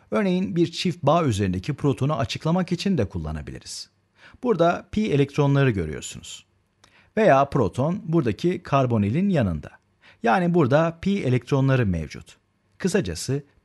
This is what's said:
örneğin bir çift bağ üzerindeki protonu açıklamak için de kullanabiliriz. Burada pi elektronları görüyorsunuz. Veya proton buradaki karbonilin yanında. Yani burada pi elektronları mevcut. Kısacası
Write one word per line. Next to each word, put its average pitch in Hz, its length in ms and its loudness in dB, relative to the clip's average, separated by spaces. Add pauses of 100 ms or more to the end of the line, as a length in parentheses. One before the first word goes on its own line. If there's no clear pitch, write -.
(120)
örneğin 190 440 0
bir 165 160 2
çift - 320 -4
bağ 156 200 4
üzerindeki 98 500 0
protonu 151 440 -2
açıklamak 165 540 -2
için 185 260 -2
de 107 120 0
kullanabiliriz. 78 800 -10 (540)
Burada 175 480 2
pi 214 200 -2
elektronları 139 600 2
görüyorsunuz. - 760 -8 (720)
Veya 143 280 6
proton 143 600 -2
buradaki 160 580 -2
karbonilin 127 680 0
yanında. 98 400 0 (540)
Yani 185 300 2
burada 165 480 2
pi 196 220 -2
elektronları 131 600 2
mevcut. 82 520 -6 (400)
Kısacası 147 680 -2 (220)